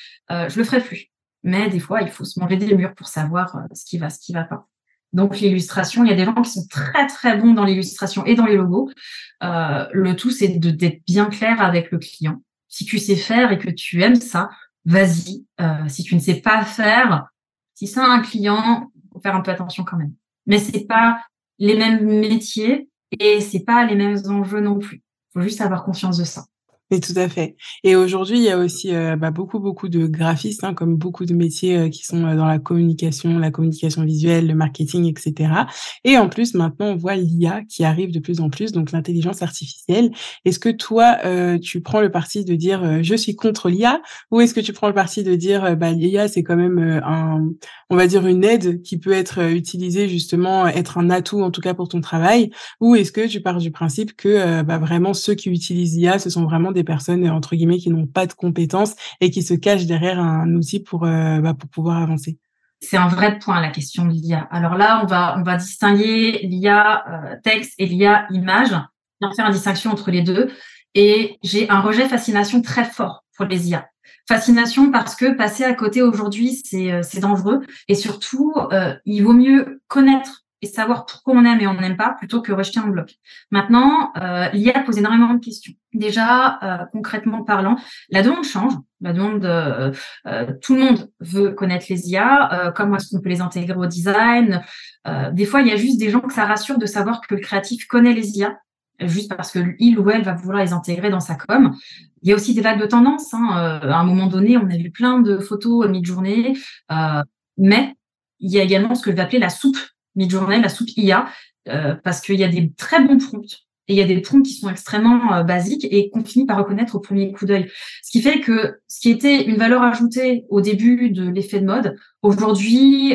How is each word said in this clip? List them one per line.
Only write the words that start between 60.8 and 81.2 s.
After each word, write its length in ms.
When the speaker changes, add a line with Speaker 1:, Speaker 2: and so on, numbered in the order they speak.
Speaker 2:
pour, 240
euh, 340
bah, 160
pour 160
pouvoir 320
avancer ? 360
Speaker 1:
C'est 160
un 100
vrai 320
point, 220
la 100
question 340
de 60
l'I 240
A. 160
Alors 260
là, 280
on 20
va, 320
on 60
va 120
distinguer 840
l'I 240
A, 400
euh, 380
texte 340
et 80
l'I 180
A 260
image. 420
On 80
va 40
faire 140
une 60
distinction 400
entre 180
les 120
deux. 280
Et 480
j'ai 260
un 80
rejet 300
fascination 540
très 220
fort 400
pour 80
les 240
I 60
A. 120
Fascination 640
parce 240
que 220
passer 260
à 120
côté 280
aujourd'hui, 600
c'est, 260
euh, 140
c'est 160
dangereux. 400
Et 80
surtout, 580
euh, 320
il 180
vaut 120
mieux 520
connaître 540
et 40
savoir 380
pourquoi 280